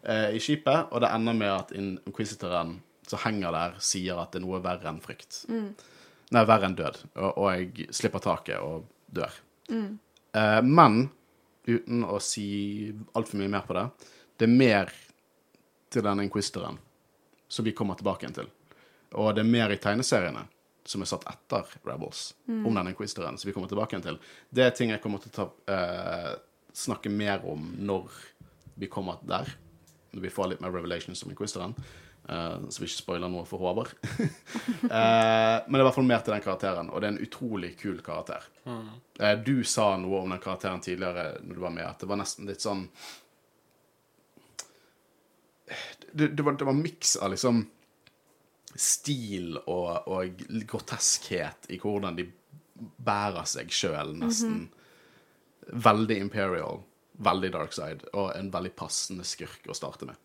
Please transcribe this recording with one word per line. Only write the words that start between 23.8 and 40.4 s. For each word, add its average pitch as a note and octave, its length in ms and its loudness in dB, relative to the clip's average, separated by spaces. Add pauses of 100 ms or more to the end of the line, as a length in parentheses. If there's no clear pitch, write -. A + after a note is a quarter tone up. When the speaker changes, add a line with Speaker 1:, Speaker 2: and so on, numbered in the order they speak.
Speaker 1:
igjen F2+ 100 -6
til. - 160 -8 (320)
Det B2+ 140 6
er A#2+ 60 8
ting A#2+ 180 0
jeg G#2+ 120 -2
kommer G#2 200 -4
til - 80 -18
å - 60 -16
ta, - 380 -4
eh, F2 640 -4 (380)
snakke - 380 -4
mer G2+ 340 0
om D#2+ 340 -8
når F#2+ 300 -2 (680)
vi F#2+ 100 -8
kommer F#2 300 -6 (100)
der, F2+ 180 -2 (680)
når G2+ 80 -8
vi F#2 80 -4
får F#2 200 -2
litt F2+ 120 -8
mer F2+ 100 -4
revelations F2 520 -6
om F#2 80 -10
Inquisitoren, G2 440 -6 (540)
eh, E2+ 280 -6 (120)
så - 100 -10
vi F2 60 -4
ikke - 180 -6
spoiler F2+ 260 -4
noe F2 160 -6
for F#2 140 -8
Håvard. F#2 340 -2 (240)
<laughs> G#3 120 2 (600)
Eh, A2+ 760 6
men C3+ 60 0
det C3+ 60 6
er C3 40 10
i C3 60 10
hvert B2 60 2
fall C3+ 120 4
mer A#2 140 6
til G#2+ 120 0
den G#2 80 -2
karakteren, F#2 480 -2
og F#2 120 -2
det G#2 80 0
er G#2 80 -2
en A2 80 -6
utrolig G2 520 -6
kul G2 240 -6
karakter. - 400 -8 (240)
Speaker 3:
Mm. A#2 200 -10 (340)
Speaker 1:
Eh, G#2 160 6
du A#2+ 280 2
sa G2+ 340 4
noe F#2+ 260 0
om F#2 60 -4
den F2+ 100 -4
karakteren F#2 420 -4